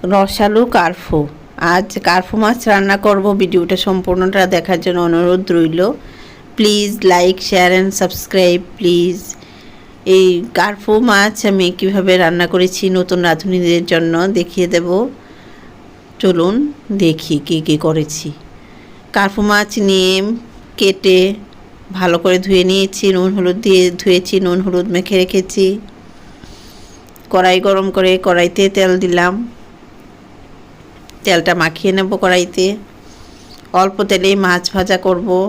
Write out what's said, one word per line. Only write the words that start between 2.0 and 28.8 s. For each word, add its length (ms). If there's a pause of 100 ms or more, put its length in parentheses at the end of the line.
কার্ফু 340
মাছ 300
রান্না 300
করব, 360
ভিডিওটা 440
সম্পূর্ণটা 720
দেখার 340
জন্য 200
অনুরোধ 500
রইল। 300 (720)
Please 500
like, 380
share 320
and 200
subscribe, 720 (120)
please। 480 (840)
এই 220 (260)
কার্ফু 480
মাছ 340 (100)
আমি 260
কিভাবে 460
রান্না 300
করেছি 420
নতুন 320
রাঁধুনিদের 640
জন্য 280 (180)
দেখিয়ে 360
দেব। 200 (1300)
চলুন 360 (420)
দেখি 420
কী 220
কী 160
করেছি। 500 (840)
কার্ফু 280
মাছ 280 (100)
নিয়ে 340 (640)
কেটে 420 (720)
ভালো 260
করে 220
ধুয়ে 240
নিয়েছি, 480
নুন 220
হলুদ 280
দিয়ে 200 (100)
ধুয়েছি, 480
নুন 220
হলুদ 280
মেখে 280
রেখেছি। 480 (1600)
কড়াই 300
গরম 320
করে 260
কড়াইতে 520
তেল 300